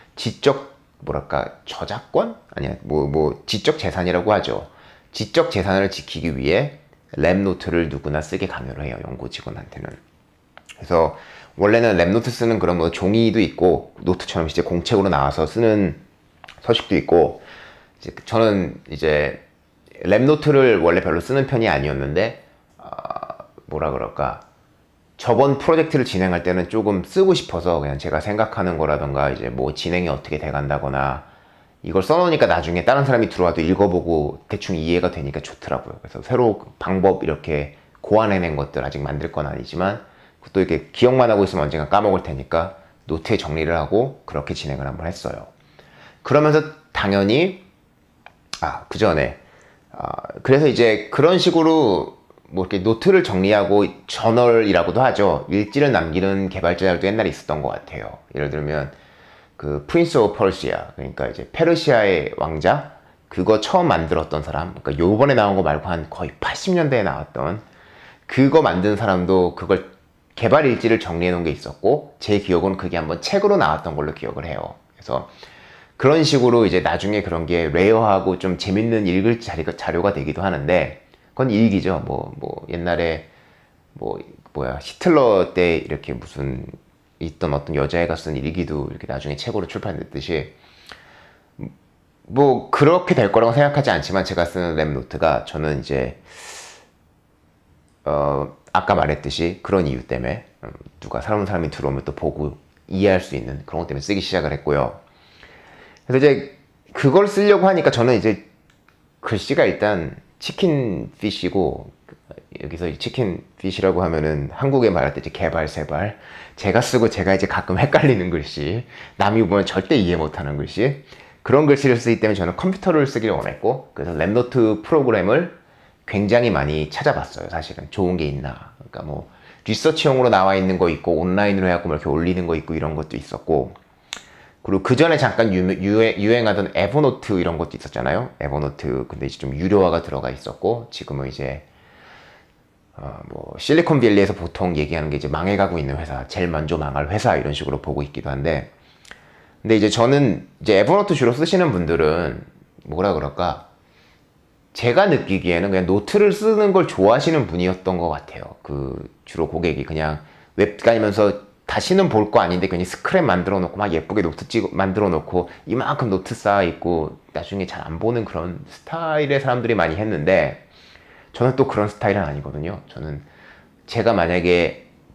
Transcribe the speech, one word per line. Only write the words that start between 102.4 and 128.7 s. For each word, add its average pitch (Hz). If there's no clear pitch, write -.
이해할 95
수 71
있는 67
그런 82
것 80
때문에 69
쓰기 98
시작을 80
했고요. 71
그래서 131
이제 135
그걸 165
쓰려고 196
하니까 170
저는 120
이제 101
글씨가 143
일단 95
치킨 123
피쉬고, 90
여기서 85
이 76
치킨 -
피쉬라고 92
하면은 76
한국에 135
말할 71
때 71
이제 -
개발 80
세발, 78
제가 101
쓰고 113
제가 95
이제 98
가끔 -
헷갈리는 135
글씨, 80
남이 104
보면 98
절대 -
이해 90
못하는 76
글씨, 107
그런 143
글씨를 139
쓰기 117
때문에 107
저는 90
컴퓨터를 180
쓰기를 110
원했고 -
그래서 82
랩노트 107
프로그램을 127
굉장히 104
많이 76
찾아봤어요. -
사실은 -
좋은 90
게 80
있나. 69